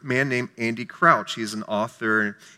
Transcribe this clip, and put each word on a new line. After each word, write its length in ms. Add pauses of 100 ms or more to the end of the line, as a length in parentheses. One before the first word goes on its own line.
man 260
named 300
Andy 280
Crouch. 500
He's 180
an 100
author. 720 (220)